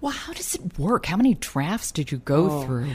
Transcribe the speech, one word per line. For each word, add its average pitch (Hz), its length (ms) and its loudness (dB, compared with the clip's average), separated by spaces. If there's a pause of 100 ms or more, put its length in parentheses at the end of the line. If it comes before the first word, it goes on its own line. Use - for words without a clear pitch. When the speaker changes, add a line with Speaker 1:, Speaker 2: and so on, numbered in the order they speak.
Speaker 1:
Well, 285 120 -2
how - 200 -8
does - 220 -6
it - 240 -6
work? 202 280 2
How 175 100 0
many 240 180 6
drafts 156 560 -4
did 143 220 -2
you 135 60 -2
go 147 300 4
Speaker 2:
Oh, 147 160 0
Speaker 1:
through? 127 300 -2